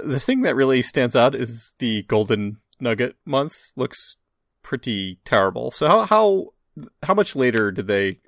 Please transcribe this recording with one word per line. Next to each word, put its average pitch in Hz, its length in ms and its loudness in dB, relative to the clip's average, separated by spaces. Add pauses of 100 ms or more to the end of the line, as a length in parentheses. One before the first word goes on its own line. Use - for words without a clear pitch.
the 135 160 -2
thing 254 220 0
that 135 140 0
really 131 260 4
stands 123 320 -2
out 127 220 4
is 117 420 -8
the 110 260 -4
Golden 107 520 0 (240)
Nugget 120 340 -2 (100)
month 143 340 -2 (180)
looks - 400 -8 (460)
pretty 98 640 -6
terrible. 98 460 0
So - 160 -2
how, 208 180 4
how, 208 420 2 (580)
how 190 100 2
much 202 220 0
later 113 360 2
did 92 140 -8
they 98 420 0